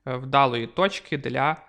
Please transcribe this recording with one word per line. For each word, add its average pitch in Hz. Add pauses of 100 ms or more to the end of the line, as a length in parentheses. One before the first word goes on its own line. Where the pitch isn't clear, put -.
е, 127
вдалої 131
точки 185
для, 135 (140)